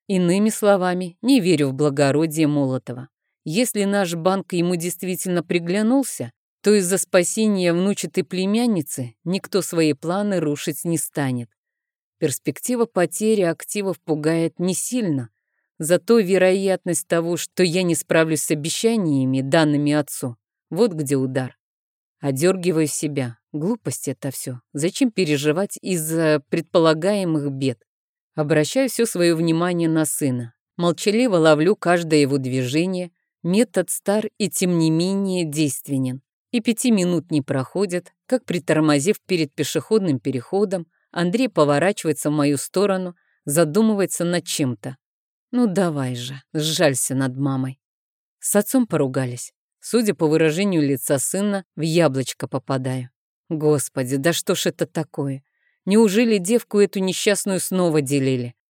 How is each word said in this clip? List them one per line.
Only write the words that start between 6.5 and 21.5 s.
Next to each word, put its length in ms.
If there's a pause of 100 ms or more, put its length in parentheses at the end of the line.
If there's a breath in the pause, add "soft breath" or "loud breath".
то 120
из-за 240
спасения 760
внучатой 500
племянницы 1040
никто 360
свои 320
планы 460
рушить 460
не 140
станет. 500 (720)
Перспектива 640
потери 580
активов 580
пугает 600
не 140
сильно. 560 (500)
Зато 400
вероятность 880
того, 280
что 280
я 180
не 140
справлюсь 460
с 100
обещаниями, 880
данными 520
отцу, 440 (340)
вот 220
где 240
удар. 420 (680)